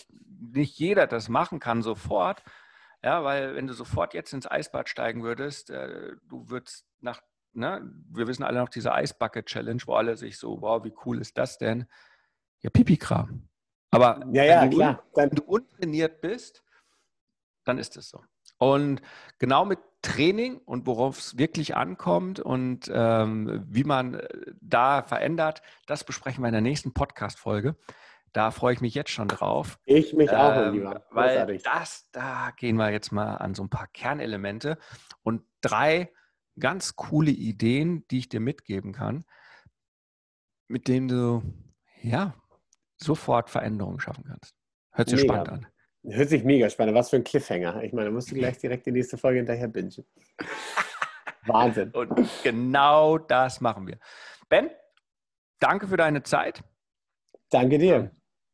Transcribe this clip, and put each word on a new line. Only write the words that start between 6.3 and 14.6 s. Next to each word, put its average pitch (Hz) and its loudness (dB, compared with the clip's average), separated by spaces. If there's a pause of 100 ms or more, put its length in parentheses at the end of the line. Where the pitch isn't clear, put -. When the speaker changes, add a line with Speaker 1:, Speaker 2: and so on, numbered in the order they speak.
Speaker 1:
würdest - -14 (160)
nach, 123 -12 (320)
ne, 143 -6 (280)
wir 113 -4
wissen 127 -6
alle 127 -2
noch 123 -2
diese - -4
Eisbucket-Challenge, 117 -4
wo 123 -2
alle 113 0
sich 110 -14
so, 110 -10
„Wow, 110 -2
wie 110 -12 (120)
cool 120 -4
ist - -12
das 127 -2
denn?“ 113 -4 (760)
Ja, 120 -6
Pipi-Kram. - 4 (420)
Aber 120 8 (100)
Speaker 2:
Ja, 135 4
Speaker 1:
wenn 165 10
Speaker 2:
ja, 135 6